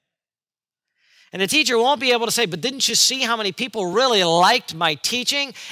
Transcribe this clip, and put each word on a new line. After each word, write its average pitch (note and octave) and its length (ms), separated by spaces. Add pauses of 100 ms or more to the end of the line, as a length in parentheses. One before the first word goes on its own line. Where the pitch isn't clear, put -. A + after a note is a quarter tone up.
(1300)
And F3+ 100
the F#3+ 60
teacher C4 300
won't C4+ 240
be B3+ 100
able A#3 140
to G#3+ 60
say, A#3 140
"But E3 140
didn't C4 300
you A3+ 60
see C4 260
how A#3 160
many G3+ 160
people A3 320
really G#3 400
liked F3 480
my D#3+ 220
teaching B3 580 (180)